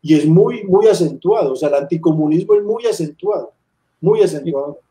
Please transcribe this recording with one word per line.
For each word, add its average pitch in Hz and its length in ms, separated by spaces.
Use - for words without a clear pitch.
Y 156 120
es 147 140
muy, 202 380
muy 202 220
acentuado, 175 640
o - 20
sea, 147 140
el 143 60
anticomunismo 156 760
es 208 100
muy 226 220
acentuado, 180 680
muy 214 200
acentuado. 147 680